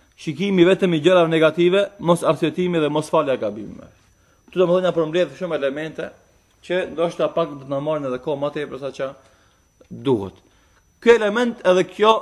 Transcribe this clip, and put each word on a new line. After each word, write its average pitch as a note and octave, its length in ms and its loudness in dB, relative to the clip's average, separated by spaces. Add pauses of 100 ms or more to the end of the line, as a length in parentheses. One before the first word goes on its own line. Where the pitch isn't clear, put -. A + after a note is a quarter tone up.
(200)
shikimi F3 480 2
vetëm F#3 300 2
i C#3+ 80 -4
gjërave F3 260 4
negative, E3+ 560 2 (160)
mos E3+ 240 2
arsyetimi E3 560 0
dhe D3 80 0
mos D3+ 160 -4
falja C#3+ 300 0
e - 20 -6
gabimeve. G#2+ 480 -10 (600)
Këtu F3 100 -8
domethënë F#3 300 2
janë E3 80 -2
përmbledhur D#3 420 -2
shumë E3+ 220 -6
elemente D3 480 -6 (560)
që F3+ 260 -4
ndoshta E3 420 -2
pak D#3+ 200 -2
do C#3 100 -16
të C3+ 80 -10
na C#3 120 -4
marrin D3+ 260 -4
edhe B2+ 140 -6
kohë C#3+ 180 -4
më C#3+ 140 -4
tepër C3+ 260 -10
sa C#3 140 -10
ç'a C3+ 140 -8 (800)
duhet. A#2 460 -2 (640)
Ky A#3 160 6
element A3+ 480 -2
edhe F#3 240 4
kjo G#3+ 340 2